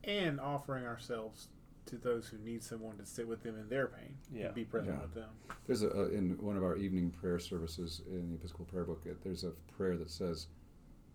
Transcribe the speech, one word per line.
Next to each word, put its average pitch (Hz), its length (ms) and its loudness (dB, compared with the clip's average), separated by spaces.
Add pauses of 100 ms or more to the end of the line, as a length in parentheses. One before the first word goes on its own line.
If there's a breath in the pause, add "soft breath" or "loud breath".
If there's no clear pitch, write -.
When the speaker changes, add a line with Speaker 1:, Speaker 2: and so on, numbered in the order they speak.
Speaker 1:
A-, 208 60 -4
and 175 300 2
offering 139 460 -2
ourselves 117 640 -4 (380)
to 123 100 -8
those 117 300 2
who 110 120 -10
need 113 240 -4
someone 110 340 -8
to 101 80 -10
sit 117 220 -4
with 113 160 -4
them 113 160 -4
in 107 100 -8
their 127 180 4
pain - 280 -8 (180)
Speaker 2:
Yeah. 104 140 -2
Speaker 1:
and - 80 -2
be 117 100 0
present 98 300 2
Speaker 3:
Yeah. 69 60 0
Speaker 1:
with 80 120 -6
them. 110 160 -6 (380 loud breath)
Speaker 3:
There's 110 160 6
a, 101 60 8
a, 98 200 4
in 92 300 4
one 101 180 2
of 95 60 4
our 87 140 6
evening 92 340 4
prayer 87 280 2
services 82 680 -2
in 87 200 -2
the 85 60 -2
Episcopal 82 300 -6
Prayer 90 200 0
Book, 80 200 -2
it, - 180 -6
there's 92 200 -2
a 87 80 2 (260)
prayer 92 200 6
that 80 120 -2
says, 85 380 0 (680)